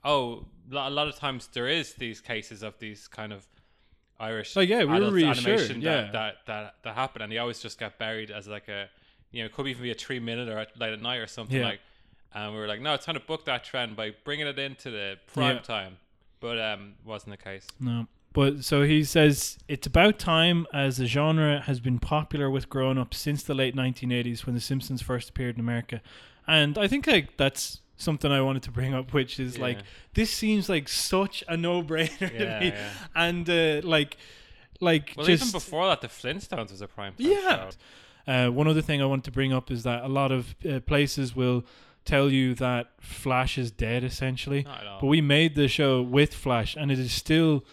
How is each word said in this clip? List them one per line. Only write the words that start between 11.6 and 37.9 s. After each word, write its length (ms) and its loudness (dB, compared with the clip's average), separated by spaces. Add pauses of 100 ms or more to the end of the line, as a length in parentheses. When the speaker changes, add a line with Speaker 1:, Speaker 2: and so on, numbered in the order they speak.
Speaker 1:
like. 140 -6 (540)
And 200 -8
we 60 -10
were 80 -6
like, 140 -4
"No, 120 -2
it's 120 -4
time 100 -6
to 60 -8
book 240 -8
that 180 -2
trend 320 -6
by 160 -6 (120)
bringing 240 -6
it 100 -6
into 320 -8
the 380 -6
prime 300 0
Speaker 2:
Yeah. 40 -12
Speaker 1:
time." 360 -8 (420)
But, 200 -4
um, 440 -6
wasn't 280 -12
the 120 -18
case. 240 -14 (120)
Speaker 2:
No. 280 -4 (260)
But 300 2
so 200 4
he 200 6
says, 540 4 (100)
"It's 200 -6
about 320 6
time 520 4
as 280 0
a 80 0
genre 540 4
has 180 -2
been 200 0
popular 500 0
with 200 -2
grown-ups 480 0
since 260 -2
the 100 -4
late 220 0
nineteen 360 0
eighties 340 -2
when 100 -2
The 60 -2
Simpsons 400 -4
first 280 -4
appeared 260 -4
in 60 -6
America." 400 -4 (460)
And 300 4
I 100 2
think, 200 0
like, 300 4
that's 440 0 (160)
something 340 0
I 100 4
wanted 220 0
to 80 -10
bring 220 -2
up, 200 -4
which 260 0
is, 180 -6
like, 220 -2
Speaker 1:
Yeah. 40 -12 (300)
Speaker 2:
this 180 2
seems 380 2
like 180 0
such 600 0
a 100 -2
no-brainer 600 0
<laughs> 120 -2
to 40 -10
Speaker 1:
Yeah, 260 -2
Speaker 2:
me. 80 2
Speaker 1:
yeah. 260 -4 (220)
Speaker 2:
And, 340 0
uh, 340 4
like, 340 2 (600)
like, 380 2
Speaker 1:
Well, 80 -4
Speaker 2:
just 180 6
Speaker 1:
even 80 0
before 360 0
that, 140 4
The 60 -8
Flintstones 640 -6
was 100 -14
a 60 -10
prime 280 -10
time 120 -2
Speaker 2:
Yeah. 440 2
Speaker 1:
show. 0 - (580)